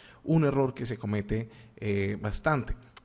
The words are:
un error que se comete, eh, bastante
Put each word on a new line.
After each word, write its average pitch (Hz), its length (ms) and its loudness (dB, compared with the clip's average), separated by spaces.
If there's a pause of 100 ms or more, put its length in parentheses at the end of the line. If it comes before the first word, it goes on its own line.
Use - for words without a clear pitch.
(220)
un 160 220 4
error 135 300 2
que 120 120 -6
se 117 120 -4
comete, 107 500 -2 (280)
eh, 101 440 -2
bastante 117 560 0 (280)